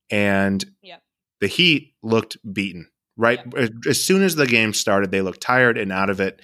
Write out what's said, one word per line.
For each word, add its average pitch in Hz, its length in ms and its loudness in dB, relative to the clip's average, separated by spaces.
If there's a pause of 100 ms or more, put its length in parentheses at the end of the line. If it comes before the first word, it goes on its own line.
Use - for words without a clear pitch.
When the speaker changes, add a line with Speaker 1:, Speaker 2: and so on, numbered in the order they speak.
(100)
Speaker 1:
And 98 540 0 (180)
Speaker 2:
Yep. 180 200 -20 (380)
Speaker 1:
the - 80 0
Heat 160 540 0
looked 113 340 -2 (160)
beaten, 92 360 -6 (280)
right? 117 280 2
Speaker 2:
Yep. 123 120 -14
Speaker 1:
As, 117 140 0 (180)
as - 160 0
soon 190 180 4
as 185 140 2
the 143 100 2
game 113 260 2
started, 101 380 0
they 98 120 0
looked 90 180 -6
tired 123 380 2
and 98 120 -4
out 98 200 0
of 98 100 -2
it. 95 240 -4